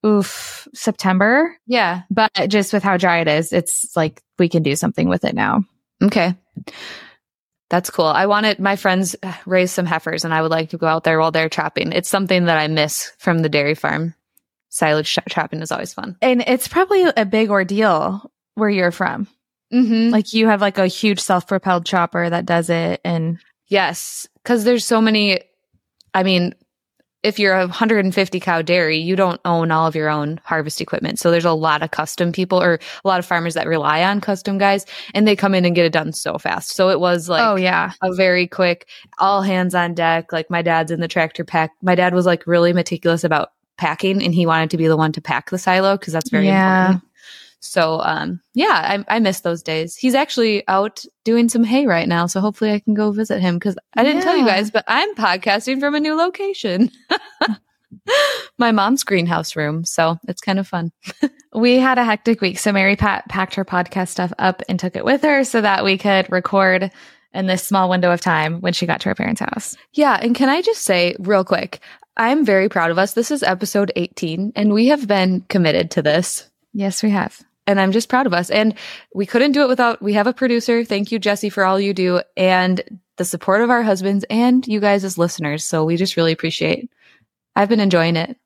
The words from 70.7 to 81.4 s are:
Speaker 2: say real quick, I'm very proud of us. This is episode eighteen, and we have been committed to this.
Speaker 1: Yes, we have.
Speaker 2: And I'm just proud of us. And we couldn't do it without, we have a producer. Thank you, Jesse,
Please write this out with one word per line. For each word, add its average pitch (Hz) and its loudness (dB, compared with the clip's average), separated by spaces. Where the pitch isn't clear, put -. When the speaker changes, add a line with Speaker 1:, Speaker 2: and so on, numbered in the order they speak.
Speaker 2:
say 175 2
real 190 0
quick, - -4
I'm 254 2
very 190 4
proud 170 0
of 170 0
us. 196 0
This 233 -2
is 285 -2
episode 196 -2
eighteen, 175 -4
and 208 2
we 220 4
have 285 2
been 185 2
committed 170 2
to 151 -2
this. 156 -2
Speaker 1:
Yes, 196 -4
we 220 0
have. 202 -4
Speaker 2:
And 196 2
I'm 190 2
just 226 0
proud 254 2
of 175 0
us. 175 -2
And 214 2
we 190 -2
couldn't 262 2
do 285 4
it 262 4
without, 247 0
we 208 -2
have 208 2
a 247 0
producer. 233 0
Thank 208 -4
you, 226 -2
Jesse, 202 -2